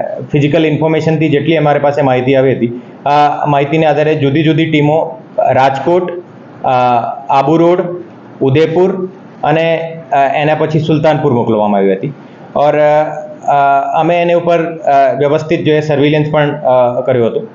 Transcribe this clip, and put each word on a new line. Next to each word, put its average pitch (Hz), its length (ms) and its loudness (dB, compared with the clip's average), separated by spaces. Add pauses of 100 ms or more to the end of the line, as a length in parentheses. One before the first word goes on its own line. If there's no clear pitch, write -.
(320)
ફિઝિકલ 151 340 2
ઇન્ફોર્મેશનથી 160 640 0
જેટલી 147 280 0
અમારી 147 240 0
પાસે 147 220 0
માહિતી 127 320 0
આવી 131 200 2
હતી, 120 260 -4 (260)
આ 147 400 2
માહિતીને 147 400 0
આધારે 151 280 0
જુદી 139 280 0
જુદી 160 280 0
ટીમો 151 480 0 (340)
રાજકોટ, 175 680 0 (420)
અ, - 40 -2 (600)
આબુ 139 260 2
રોડ, 175 480 0 (360)
ઉદયપુર 165 680 0 (360)
અને, 165 520 -2 (160)
અ, 143 40 2
એના 147 380 0
પછી 156 260 -2
સુલતાનપુર 151 520 0
મોકલવામાં 107 480 0
આવી 98 120 2
હતી. - 200 -6 (440)
और, 147 180 2 (720)
અ, - 40 0 (440)
અમે 170 280 0
એની 170 120 0
ઉપર, 170 440 -2
અ, 139 400 2
વ્યવસ્થિત 143 460 0
જે 151 160 2
સર્વેલન્સ 151 500 0
પણ, 147 300 -2
અ, 127 400 0
કર્યો 123 260 0
હતો. 117 280 -4